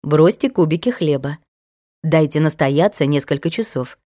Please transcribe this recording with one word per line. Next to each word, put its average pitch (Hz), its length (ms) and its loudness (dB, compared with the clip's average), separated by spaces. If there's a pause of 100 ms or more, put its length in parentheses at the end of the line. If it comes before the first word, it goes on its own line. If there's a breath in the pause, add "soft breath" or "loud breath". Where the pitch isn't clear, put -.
Бросьте 160 480 2
кубики 170 400 0
хлеба. 147 480 -2 (640)
Дайте 156 380 2
настояться 151 680 0
несколько 143 460 -2
часов. 151 560 -6